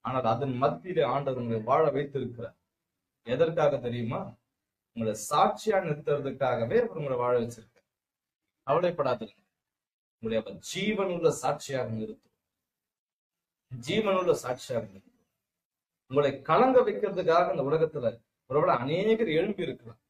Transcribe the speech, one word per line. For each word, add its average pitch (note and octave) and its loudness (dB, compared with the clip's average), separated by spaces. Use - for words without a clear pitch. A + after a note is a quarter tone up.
ஆனால் B2 0
அதன் C3 -2
மத்தியிலே D#3 0
ஆண்டவர் C3+ -2
உங்களை A2+ -4
வாழ C#3 4
வைத்திருக்கிறார். C3 -6
எதற்காக D3 2
தெரியுமா? A#2+ -6
உங்களை A2 -2
சாட்சியா G3+ 2
நிறுத்துறதுக்காகவே C3+ -2
அவர் A3+ 0
உங்களை C3 -4
வாழ B2 0
வச்சிருக்கார். - -6
கவலைப்படாதீங்க, C#3+ 0
உங்களை A2+ -4
அவர் G#2+ -6
ஜீவனுள்ள F#3 0
சாட்சியாக C3 -4
நிறுத்தும், - -10
ஜீவனுள்ள F3+ 0
சாட்சியாக B2 -6
நிறுத்தும். - -20
உங்களை C#3 4
கலங்க B3 6
வைக்கிறதுக்காக F3+ 2
இந்த C#3 0
உலகத்துல D3+ 0
ஒருவேளை D3+ 4
அநேகர் F3+ 0
எழும்பி F#3+ 0
இருக்கலாம் - -12